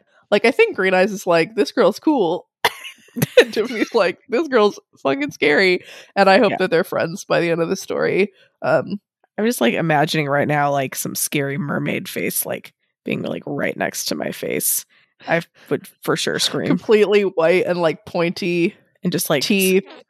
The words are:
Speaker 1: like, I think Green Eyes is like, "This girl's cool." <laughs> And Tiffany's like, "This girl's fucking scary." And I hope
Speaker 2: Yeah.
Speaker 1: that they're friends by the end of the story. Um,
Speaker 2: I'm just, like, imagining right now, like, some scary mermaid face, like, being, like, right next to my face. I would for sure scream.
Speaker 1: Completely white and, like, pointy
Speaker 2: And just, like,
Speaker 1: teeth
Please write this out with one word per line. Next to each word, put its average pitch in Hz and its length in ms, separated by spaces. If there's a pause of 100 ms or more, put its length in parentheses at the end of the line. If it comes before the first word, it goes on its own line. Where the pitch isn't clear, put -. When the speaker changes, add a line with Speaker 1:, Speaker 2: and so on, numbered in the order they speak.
(320)
Speaker 1:
like, 208 140
I 233 40
think 440 260
Green 190 200
Eyes 185 160
is 196 160
like, 165 260
"This 214 180
girl's 202 280
cool." 208 480 (160)
<laughs> - 760
And 233 140
Tiffany's 233 400
like, 190 240 (100)
"This 320 200
girl's 214 320 (240)
fucking 285 280
scary." 190 540 (300)
And 196 140
I 196 100
hope - 120
Speaker 2:
Yeah. - 80
Speaker 1:
that 185 120
they're 170 120
friends - 420
by 160 160
the 170 100
end 165 100
of 165 80
the 190 80
story. - 560 (300)
Um, 160 360 (380)
Speaker 2:
I'm 208 80
just, 240 160
like, 233 140
imagining 156 520
right 139 200
now, 143 240
like, 135 240
some - 200
scary 139 440
mermaid 143 500
face, - 360
like, - 280 (320)
being, - 160
like, - 240
right - 320
next - 280
to - 100
my - 160
face. - 520 (440)
I 165 140 (280)
would - 180 (160)
for - 140
sure - 220
scream. 131 280
Speaker 1:
Completely 208 540
white 180 440
and, 175 160
like, 160 240
pointy 175 680 (260)
Speaker 2:
And 180 120
just, 165 160
like, 139 140
Speaker 1:
teeth 190 420 (240)